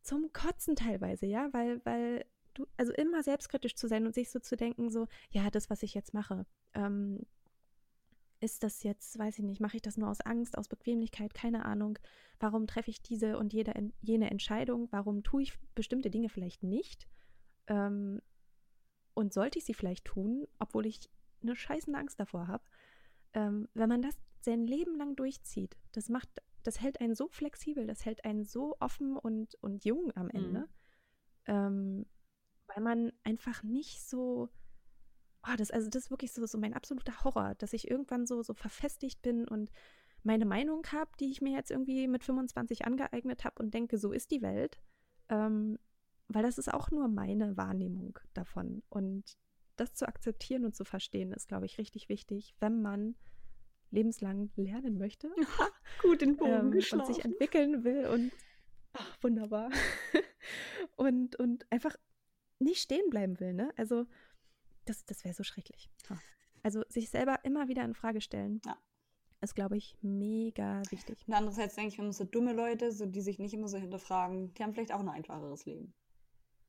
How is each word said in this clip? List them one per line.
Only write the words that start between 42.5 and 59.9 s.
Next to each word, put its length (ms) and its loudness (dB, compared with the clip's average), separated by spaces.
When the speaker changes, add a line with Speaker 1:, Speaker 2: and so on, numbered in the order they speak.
Speaker 1:
angeeignet 600 -2
hab 140 -2
und 140 -2
denke, 240 0
so 160 2
ist 180 -2
die 100 2
Welt, 380 0
ähm, 500 2
weil 140 4
das 140 2
ist 160 -2
auch 180 2
nur 180 4
meine 480 2
Wahrnehmung 600 -2
davon. 560 -6
Und 480 -4
das 200 -2
zu 120 -2
akzeptieren 580 -2
und 100 -2
zu 100 -6
verstehen, 480 -4
ist, 160 -10
glaub 140 -2
ich, 140 -6
richtig 320 -8
wichtig, 500 -6
wenn 220 4
man 340 -2
lebenslang 640 2
lernen 420 0
möchte 400 -4
Speaker 2:
<laughs> 460 2
Gut 240 10
den 160 8
Bogen 120 6
Speaker 1:
ähm, 220 8
und 40 4
Speaker 2:
geschlagen. 300 6
Speaker 1:
sich 200 0
entwickeln 580 4
will 240 4
und, 300 2
ach, 280 -10
wunderbar. 500 2
<laughs> 520 2